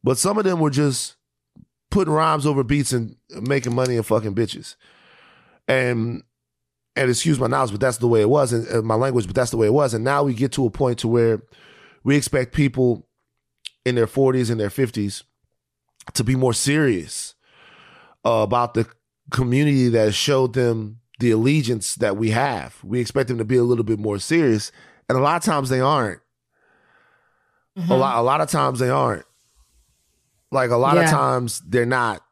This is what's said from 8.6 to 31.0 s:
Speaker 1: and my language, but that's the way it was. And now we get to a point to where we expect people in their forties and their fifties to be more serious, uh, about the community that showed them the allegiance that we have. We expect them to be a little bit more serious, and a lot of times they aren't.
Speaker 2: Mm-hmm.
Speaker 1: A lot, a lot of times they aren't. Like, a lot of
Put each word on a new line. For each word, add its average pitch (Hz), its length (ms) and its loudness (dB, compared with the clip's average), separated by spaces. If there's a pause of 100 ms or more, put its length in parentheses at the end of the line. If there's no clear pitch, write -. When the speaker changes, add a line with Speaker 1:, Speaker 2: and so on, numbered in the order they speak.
Speaker 1:
and 110 200 -2
my 110 100 0
language, 120 300 0
but 95 100 -6
that's 127 160 0
the 123 40 -4
way 113 120 2
it 110 40 4
was. 135 220 2
And 110 100 -4
now 143 200 0
we 135 100 0
get 120 180 -2
to 135 140 0
a 110 40 0
point 123 300 -2
to 113 80 -2
where 113 320 2 (600)
we 139 140 2
expect 135 360 -2
people 127 560 0 (760)
in 123 100 0
their 113 140 2
forties 127 420 2
and 113 100 -2
their 101 100 -2
fifties 113 520 -4 (920)
to 117 100 -2
be 131 100 0
more 127 180 2
serious, 131 840 -2 (920)
uh, 113 160 2
about 120 320 0
the 110 140 0 (420)
community 127 580 2
that 110 260 2
showed 131 400 0
them 117 440 -2 (220)
the 120 100 2
allegiance 120 680 0
that 101 200 -2
we 110 140 -2
have. 113 520 -4
We 120 180 -4
expect 120 280 -2
them 123 100 -4
to 110 60 -2
be 123 120 0
a 120 80 4
little 120 200 0
bit 107 160 -2
more 104 180 -4
serious, 127 540 0 (360)
and 127 80 0
a 131 40 2
lot 147 160 2
of 165 80 -6
times 143 240 0
they 127 120 0
aren't. 131 400 0 (1600)
Speaker 2:
Mm-hmm. 170 140 -2
Speaker 1:
A 131 40 2
lot, 131 220 0
a 117 40 0
lot 135 180 2
of 156 100 -2
times 135 300 -2
they 127 100 0
aren't. 127 340 -2 (1300)
Like, 127 200 0
a 123 60 2
lot 135 220 4
of 165 60 4